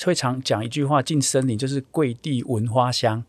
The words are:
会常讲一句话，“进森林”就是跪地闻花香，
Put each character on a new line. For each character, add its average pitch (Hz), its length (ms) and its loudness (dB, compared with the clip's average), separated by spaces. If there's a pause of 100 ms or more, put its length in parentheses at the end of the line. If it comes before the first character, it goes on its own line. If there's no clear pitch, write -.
会 180 100 2
常 127 280 -2
讲 110 200 0
一 120 60 -4
句 143 160 -2
话， 139 180 2
“进 151 180 0
森 131 280 2
林” 113 80 0
就 131 100 -4
是 135 140 -2 (100)
跪 135 220 0
地 123 320 -4
闻 117 240 -2
花 123 240 2
香， 113 360 0